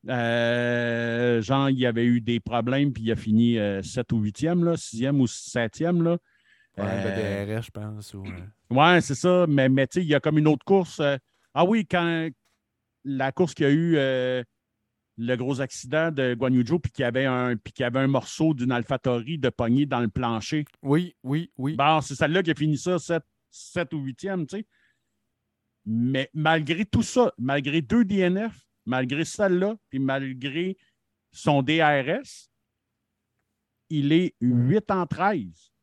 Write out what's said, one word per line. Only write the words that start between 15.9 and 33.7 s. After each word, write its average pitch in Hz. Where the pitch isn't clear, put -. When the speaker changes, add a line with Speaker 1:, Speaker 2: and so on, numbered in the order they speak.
Speaker 1:
de 131
Guan 127
Yu 123
Zhou, 156
puis -
qu'il 135
y 123
avait 131
un, 123
puis -
qu'il -
y 123
avait 123
un 135
morceau 147
d'une 123
AlphaTauri 123
de 127
pogné 123
dans 131
le 117
plancher. 120
Speaker 2:
Oui, 160
oui, 151
oui. 143
Speaker 1:
Bon, 151
c'est 139
celle-là 165
qui 160
a -
fini 151
ça, 180
sept, 165
sept -
ou 160
huitième, 151
tu 196
sais. 220
Mais 123
malgré 160
tout 226
ça, 240
malgré 139
deux 220
D 196
N 190
F, -
malgré 131
celle-là, 196
puis 135
malgré 135
son 143
D 156
R 147
S, 233